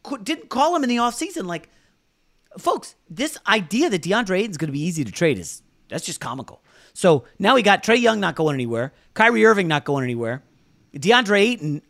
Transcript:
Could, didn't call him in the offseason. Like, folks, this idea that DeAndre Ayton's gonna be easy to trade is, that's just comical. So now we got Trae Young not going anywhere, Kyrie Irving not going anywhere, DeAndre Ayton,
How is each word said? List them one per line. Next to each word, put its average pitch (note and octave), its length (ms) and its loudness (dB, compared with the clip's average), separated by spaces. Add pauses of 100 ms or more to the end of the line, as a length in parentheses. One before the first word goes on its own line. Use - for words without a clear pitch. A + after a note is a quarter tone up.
Could, B3+ 220 -10
didn't - 260 -8
call D#4 260 2
him D4 80 0
in B3 40 0
the A#3+ 80 0
offseason. A#3+ 500 -4
Like, F3 240 -10 (880)
folks, - 360 -4 (160)
this A3 360 -6
idea A3 440 0
that F3+ 120 -2
DeAndre F#3 380 0
Ayton's G#3 180 -6
gonna D#3 140 -6
be C#3+ 100 -4
easy D#3+ 220 -4
to G#2 60 -10
trade C#3+ 280 0
is, - 240 -14 (260)
that's A#2 160 -8
just - 160 -10
comical. B2+ 420 -12 (300)
So D#3+ 320 2 (140)
now G#3 160 4
we B3+ 80 6
got G3 200 4
Trae A#3 180 4
Young A3 200 2
not E3+ 160 -2
going D#3 180 0
anywhere, A#2+ 380 -4 (220)
Kyrie A3 320 4
Irving G3+ 220 4
not D3+ 160 0
going C#3 200 -2
anywhere, A#2+ 380 -4 (520)
DeAndre G3+ 460 2
Ayton, F3 500 -2